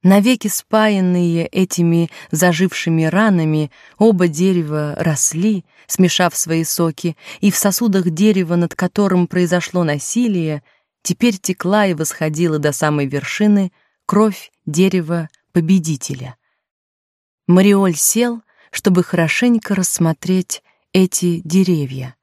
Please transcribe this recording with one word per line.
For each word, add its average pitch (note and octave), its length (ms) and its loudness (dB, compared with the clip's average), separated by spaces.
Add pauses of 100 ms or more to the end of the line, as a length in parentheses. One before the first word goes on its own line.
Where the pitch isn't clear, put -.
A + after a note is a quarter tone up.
Навеки G#3 440 4
спаянные F3+ 1000 0
этими E3+ 640 0 (180)
зажившими E3 760 0
ранами, D#3+ 640 0 (260)
оба F#3+ 300 4
дерева D3+ 720 -2
росли, E3+ 680 -2 (220)
смешав F3+ 500 0
свои E3 260 -2
соки, E3 540 -4 (240)
и G3+ 80 4
в - 80 -2
сосудах F#3+ 540 0
дерева, F3+ 460 0
над E3+ 180 -2
которым F#3 500 0
произошло F3+ 580 -2
насилие, D#3+ 800 -2 (400)
теперь G3+ 380 -2
текла F#3+ 480 0
и F3 80 -2
восходила D#3 640 -2
до D3 140 0
самой D3 340 -2
вершины F#3+ 640 0 (340)
кровь G#3 460 0 (160)
дерева-победителя. D#3+ 1700 -2 (1120)
Мариоль F#3+ 480 4
сел, A#3 460 -2 (300)
чтобы F3+ 340 0
хорошенько G3+ 680 0
рассмотреть F3+ 880 -2 (280)
эти F3+ 540 0
деревья. D3 760 0